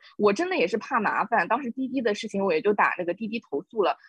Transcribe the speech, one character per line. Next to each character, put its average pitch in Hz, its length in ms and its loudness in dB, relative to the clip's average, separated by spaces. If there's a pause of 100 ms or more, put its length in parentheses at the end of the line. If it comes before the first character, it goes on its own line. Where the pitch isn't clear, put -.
(160)
我 208 160 4
真 339 160 -2
的 370 80 -2
也 208 80 2
是 196 140 0
怕 247 220 -2
麻 151 240 0
烦， 190 240 0
当 233 120 0
时 262 120 -8
滴 262 160 -6
滴 262 120 -4
的 214 140 0
事 220 140 -8
情 196 160 -2
我 190 80 2
也 156 100 0
就 208 100 2
打 180 240 2
那 180 80 -4
个 170 80 -2
滴 220 140 -8
滴 220 140 -6
投 - 240 -6
诉 220 180 -2
了， 151 140 2 (120)